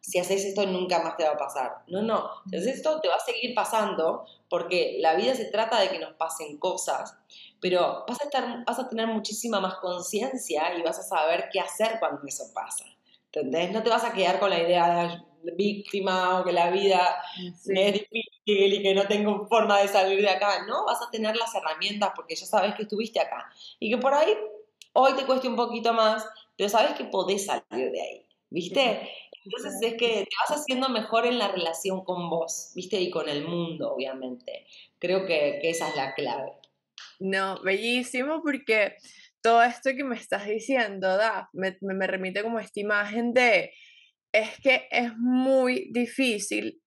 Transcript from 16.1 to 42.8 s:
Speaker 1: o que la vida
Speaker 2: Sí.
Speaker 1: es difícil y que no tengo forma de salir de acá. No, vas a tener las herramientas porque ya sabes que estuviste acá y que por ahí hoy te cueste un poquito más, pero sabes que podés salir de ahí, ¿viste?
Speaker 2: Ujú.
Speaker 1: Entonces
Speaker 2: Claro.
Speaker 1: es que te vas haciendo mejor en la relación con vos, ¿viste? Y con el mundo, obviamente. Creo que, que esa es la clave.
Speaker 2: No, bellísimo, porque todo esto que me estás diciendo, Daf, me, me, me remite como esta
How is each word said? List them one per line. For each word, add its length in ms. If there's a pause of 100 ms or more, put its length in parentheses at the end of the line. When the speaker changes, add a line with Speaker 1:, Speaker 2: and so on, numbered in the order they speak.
Speaker 1:
o 40
que 80
la 180
vida 460 (380)
Speaker 2:
Sí. 220
Speaker 1:
es 160
difícil 840
y 80
que 120
no 120
tengo 400
forma 340
de 80
salir 340
de 80
acá. 360
No, 200
vas 200
a 40
tener 260
las 180
herramientas 600
porque 180
ya 120
sabes 280
que 100
estuviste 360
acá 260 (320)
y 120
que 80
por 160
ahí 200 (600)
hoy 200
te 120
cueste 220
un 80
poquito 360
más, 320 (320)
pero 140
sabes 220
que 120
podés 420
salir 440
de 100
ahí, 260 (240)
¿viste? 300
Speaker 2:
Ujú. 280 (380)
Speaker 1:
Entonces 340
Speaker 2:
Claro. 160
Speaker 1:
es 40
que 240
te 120 (120)
vas 120
haciendo 280
mejor 380
en 120
la 100
relación 560
con 260
vos, 440
¿viste? 260
Y 100
con 180
el 180
mundo, 480
obviamente. 720 (320)
Creo 280
que, 340
que 100
esa 200
es 60
la 180
clave. 380 (680)
Speaker 2:
No, 420
bellísimo, 800
porque 540 (460)
todo 200
esto 320
que 100
me 120
estás 300
diciendo, 720
Daf, 340
me, 300
me, 120
me 120
remite 360
como 180
esta 200